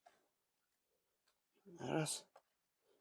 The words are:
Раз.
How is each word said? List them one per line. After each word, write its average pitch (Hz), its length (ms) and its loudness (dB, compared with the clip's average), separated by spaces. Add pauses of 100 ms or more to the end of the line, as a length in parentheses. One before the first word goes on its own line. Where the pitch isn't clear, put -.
(1800)
Раз. 151 460 2 (760)